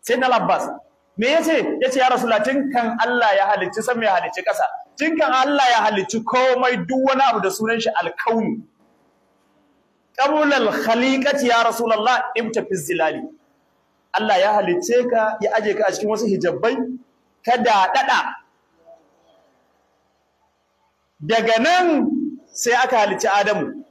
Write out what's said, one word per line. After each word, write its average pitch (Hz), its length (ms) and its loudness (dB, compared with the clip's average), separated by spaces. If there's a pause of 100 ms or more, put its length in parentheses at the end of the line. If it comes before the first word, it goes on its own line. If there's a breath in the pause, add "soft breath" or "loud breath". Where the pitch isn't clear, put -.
Sayyidina 254 240 -2
Al-Abbas, 190 440 0 (480)
me 220 100 0
yace? 294 540 0
Yace, 262 180 0
"Ya 254 100 4
Rasulullah, 226 340 0
tun 269 280 -2
kan 226 280 -2
Allah 233 360 2
ya 196 180 2
halicci 214 300 -4
sama 233 220 -2
ya 196 120 2
halicci 175 240 -6
ƙasa, - 220 -2 (340)
tun 320 200 -2
kan 285 140 2
Allah 269 380 2
ya 233 160 4
halicci 208 380 -2
komai 254 540 2 (100)
duk 262 180 0
wani 262 160 2
abu 233 200 2
da 190 80 0
sunan 220 300 -2
shi - 100 -2 (120)
al-kaunu. 214 640 -4 (1500)
Qabla 285 380 2 (100)
al-khaliqati 262 840 0
ya 233 160 2
Rasulullah, 226 720 0
ibta 220 300 -2
fi - 100 -6
zilali." 160 460 -2 (960)
Allah 208 220 2
ya 202 140 2
halicce 202 580 0
ka, 220 300 0
ya - 160 -2
aje 214 200 -2
ka 208 100 0
a 185 40 0
cikin 208 180 -4
wasu 220 160 -2
hijabbai, 180 480 0 (720)
ka 233 120 2
daɗaɗa. 208 840 0 (2750)
Daga 226 340 2
nan 320 480 2 (460)
sai 233 200 -2
aka 254 240 2
halicci 202 300 0
Adamu. 202 640 -2